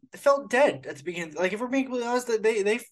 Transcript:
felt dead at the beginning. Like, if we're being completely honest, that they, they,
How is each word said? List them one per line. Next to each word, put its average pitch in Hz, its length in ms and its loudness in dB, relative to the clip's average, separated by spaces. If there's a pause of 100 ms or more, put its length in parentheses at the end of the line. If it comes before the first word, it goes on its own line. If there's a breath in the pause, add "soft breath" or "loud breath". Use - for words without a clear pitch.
(160)
felt 277 340 2
dead 240 380 2
at 156 80 -10
the - 80 -18
beginning. 165 320 -8
Like, 185 160 0
if 208 80 -4
we're 247 80 -4
being 262 160 0
completely 247 240 -6
honest, 247 200 -2
that 220 160 0
they, 220 200 2
they, 214 160 2 (120)